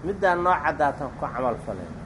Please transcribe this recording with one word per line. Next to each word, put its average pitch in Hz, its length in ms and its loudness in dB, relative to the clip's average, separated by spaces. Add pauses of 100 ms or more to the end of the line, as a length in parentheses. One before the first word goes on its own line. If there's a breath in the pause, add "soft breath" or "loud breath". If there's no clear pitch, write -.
Middaan 180 400 2
noo 180 100 6
caddaatan 147 560 0
ku - 160 -6
camal 123 300 -2
faleen. 92 380 -8 (120)